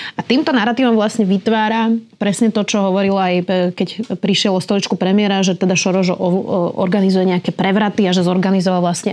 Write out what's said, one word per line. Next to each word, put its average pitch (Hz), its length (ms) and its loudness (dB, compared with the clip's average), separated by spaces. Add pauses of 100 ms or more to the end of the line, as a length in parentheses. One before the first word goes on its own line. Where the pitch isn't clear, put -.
(140)
A - 80 -8
týmto 294 320 0
narratívom 240 400 2
vlastne 214 320 0
vytvára 220 640 0 (320)
presne 208 320 0
to, 214 80 0
čo 202 240 -2
hovoril 196 320 0
aj, 185 160 0
eh, 180 120 0 (280)
keď 196 480 -6
prišiel 196 320 0
o 185 80 0
stoličku 196 320 -2
premiéra, 196 480 2
že 185 160 0
teda 185 160 0
Soros 185 400 0
o-, - 0 -
o-, 185 640 -2
organizuje 190 480 2
nejaké 180 240 0
prevraty 196 560 0
a 180 80 0
že 185 80 2
zorganizoval 180 640 0
vlastne 175 280 -2